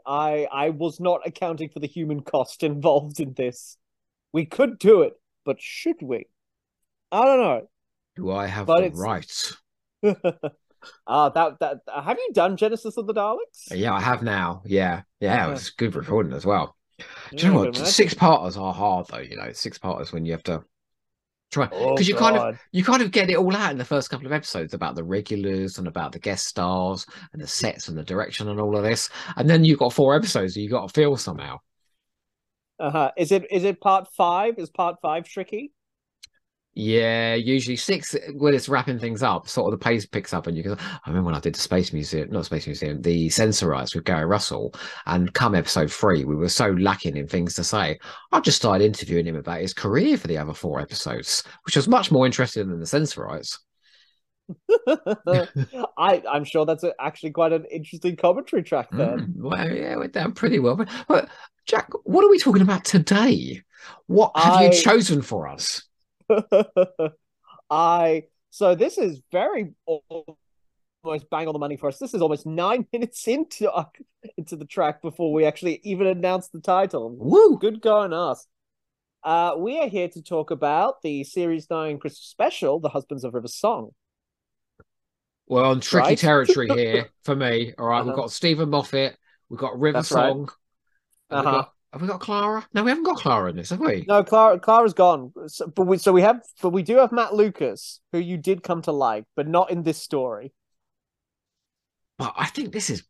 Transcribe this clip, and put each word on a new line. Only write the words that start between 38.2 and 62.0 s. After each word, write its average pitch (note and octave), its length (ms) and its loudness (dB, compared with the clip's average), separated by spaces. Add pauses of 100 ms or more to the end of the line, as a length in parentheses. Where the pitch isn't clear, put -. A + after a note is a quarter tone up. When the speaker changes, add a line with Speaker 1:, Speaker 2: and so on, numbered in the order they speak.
Speaker 2:
when C#3+ 180 2
it's C3 160 0
wrapping B2+ 300 -2
things A2+ 240 -6
up, F#2+ 260 -2
sort G#2 240 -2
of A2 60 -4
the - 40 -10
pace A#2 220 0
picks - 260 -8
up F2 140 -6
and E2+ 100 -4
you E2 60 -6
can, G2 120 -6
I F3 340 -12
remember F2+ 180 -2
when E2 80 -2
I D2 60 -4
did E2 160 -4
the - 40 -8
Space F#2 320 0
Museum, D2+ 380 -6
not F2+ 160 -6
Space D#2 220 -6
Museum, D2 340 -8
the E2+ 280 0
Sensorites E2+ 640 0
with E2 80 -6
Gary D#2+ 240 0
Russell, F2 480 -2 (320)
and F2+ 260 0
come A2 220 2
episode D#2 360 0
three, F2+ 320 2
we D2 120 -4
were E2+ 140 -2
so A2 240 2
lacking F2+ 440 0
in D2 100 -8
things F2+ 280 -2
to F2 80 -4
say, E2+ 340 -2 (340)
I - 100 2
just - 160 2
started G2+ 280 4
interviewing E2+ 400 0
him E2 120 -6
about E2+ 240 -8
his F#2 120 -6
career F#3+ 440 0
for - 100 -8
the E2 100 -4
other D2+ 160 -6
four D2 260 -6
episodes, - 600 -6 (240)
which - 100 -2
was C#3 120 2
much A#3 240 4
more C3 160 6
interesting A2+ 420 -2
than E2+ 100 -8
the E2 60 -10
Sensorites. - 720 -4 (880)
Speaker 1:
<laughs> - 400 -2 (1080)
I, F3 320 4
I'm D3 140 -2
sure D#3 220 0
that's D#3+ 180 -2
a, F3 180 -2
actually D#3 300 -8
quite E3 220 0
an D#3+ 180 -2
interesting E3 440 -6
commentary F3+ 480 0
track C3+ 280 -4
then. A#2+ 440 -2
Speaker 2:
Mm, C3+ 140 -8
well, E3 240 -2
yeah, - 220 -6
we're - 140 -4
down - 240 -4
pretty A#3 260 0
well. B2 160 2
But, G#3 140 -4 (180)
but - 220 2 (360)
Jack, - 240 0 (140)